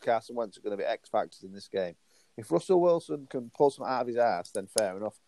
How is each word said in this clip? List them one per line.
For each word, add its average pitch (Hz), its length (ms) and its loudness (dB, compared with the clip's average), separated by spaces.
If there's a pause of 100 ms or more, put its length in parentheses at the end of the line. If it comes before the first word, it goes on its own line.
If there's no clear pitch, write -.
Carson 117 320 0
Wentz 113 220 -4
are - 40 -20
gonna 104 160 -4
be 98 60 -4
X - 260 -4
factors 98 340 -2
in 95 100 -14
this 98 140 -16
game. 90 280 -4 (420)
If 113 140 -12
Russell 175 300 4
Wilson 156 460 2
can 123 300 -8
pull 143 140 6
something 131 200 -6
out 123 100 0
of 123 60 -4
his 117 100 -4
ass, 104 340 2
then 95 160 -6
fair 98 280 0
enough. 104 320 -8